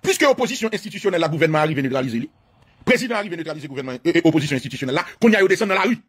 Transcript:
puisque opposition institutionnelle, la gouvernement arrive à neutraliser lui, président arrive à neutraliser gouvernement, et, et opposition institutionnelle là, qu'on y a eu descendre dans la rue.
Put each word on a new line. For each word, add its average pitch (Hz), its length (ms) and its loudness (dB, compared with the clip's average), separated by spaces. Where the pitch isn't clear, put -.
puisque 370 180 0
opposition 247 500 0
institutionnelle, 190 480 -4
la 160 100 0
gouvernement 156 300 2
arrive 156 200 0
à - 20 -2
neutraliser 131 380 -2
lui, 131 100 -6
président 233 300 0
arrive 202 180 -4
à 170 40 -8
neutraliser 151 300 -10
gouvernement, 131 380 -6
et, 170 140 4
et - 40 0
opposition 151 320 2
institutionnelle 131 400 -4
là, 175 100 0
qu'on 226 120 6
y 214 40 4
a 196 80 4
eu 190 40 4
descendre 196 260 2
dans 190 80 2
la 190 60 2
rue. 233 100 0